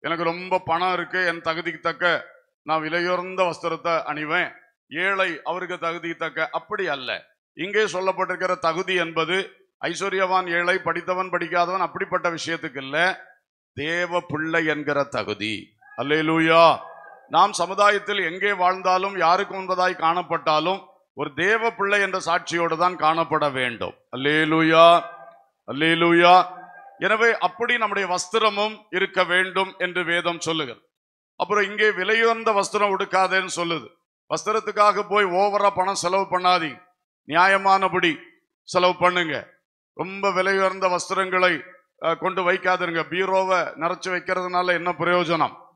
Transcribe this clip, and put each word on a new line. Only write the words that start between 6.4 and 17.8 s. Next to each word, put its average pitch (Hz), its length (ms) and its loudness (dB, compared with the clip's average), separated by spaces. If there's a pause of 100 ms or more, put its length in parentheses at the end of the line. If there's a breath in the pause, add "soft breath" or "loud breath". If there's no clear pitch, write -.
அப்படி 196 340 -6
அல்ல. 139 240 -6 (420)
இங்கே 202 320 -2
சொல்லப்பட்டிருக்கிற 180 760 -2
தகுதி 170 360 -2
என்பது 165 420 -2 (480)
ஐஸ்வர்யவான் 185 640 -2
ஏழை, 175 300 0
படித்தவன் 175 520 -4
படிக்காதவன், 175 500 0
அப்படிப்பட்ட 175 500 -4
விஷயத்துக்கு 156 460 -8
இல்ல, 147 500 -2 (480)
தேவ 170 460 -2
பிள்ளை 160 460 -2
என்கிற 147 380 0
தகுதி. 107 720 -6 (200)
அல்லேலூயா. 160 840 4 (500)
நாம் 185 240 4
சமுதாயத்தில் 202 680 2